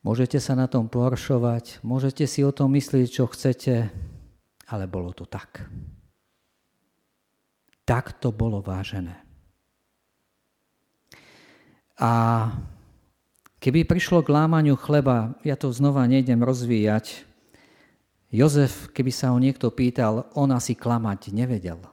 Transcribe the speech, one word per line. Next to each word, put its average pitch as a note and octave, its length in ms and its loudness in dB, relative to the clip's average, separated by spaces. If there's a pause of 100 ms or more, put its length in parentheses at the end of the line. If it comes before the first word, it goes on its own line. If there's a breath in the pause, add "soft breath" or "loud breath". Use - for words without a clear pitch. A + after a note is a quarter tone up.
Môžete A#2+ 400 0
sa B2+ 160 -2
na C3 80 2
tom A2+ 240 -2
pohoršovať, A#2+ 960 -2
môžete C3 400 -2
si - 160 -2
o C#3 80 4
tom C#3 240 2
myslieť, C3+ 320 2
čo B2 240 -2
chcete, A#2+ 560 0 (800 loud breath)
ale G2+ 240 -8
bolo F2+ 240 -8
to - 160 -18
tak. - 320 -16 (2250)
Tak - 320 -2
to A#2 160 -4
bolo A2 240 -2
vážené. F#2+ 560 -8 (3000 soft breath)
A A#2 80 4 (1500 loud breath)
keby D#3 240 2
prišlo F3 400 2
k D3 80 2
lámaniu D#3 400 4
chleba, C3 720 0
ja C#3 80 0
to C3+ 160 -4
znova C#3 400 2
nejdem B2+ 320 4
rozvíjať, A#2 880 0 (1040 soft breath)
Jozef, C#3 580 2
keby B2+ 240 -2
sa B2+ 160 -2
ho B2 80 2
niekto C3 320 0
pýtal, B2 640 0
on C#3 160 2
asi A#2+ 240 -2
klamať A2+ 560 -2
nevedel. G2 480 -4 (140)